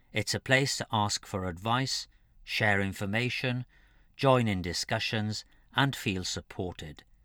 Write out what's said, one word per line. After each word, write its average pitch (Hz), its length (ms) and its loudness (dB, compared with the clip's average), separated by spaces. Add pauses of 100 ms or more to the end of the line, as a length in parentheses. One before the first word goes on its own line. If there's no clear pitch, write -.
(120)
It's 104 220 -2
a 101 60 -2
place 131 380 2
to - 140 -6
ask 104 320 0
for 95 220 -4
advice, 110 600 -2 (360)
share 104 380 2
information, 117 840 -2 (500)
join 127 320 6
in 95 160 0
discussions, 107 840 -2 (300)
and 135 200 2
feel 92 280 -2
supported. - 800 -8 (220)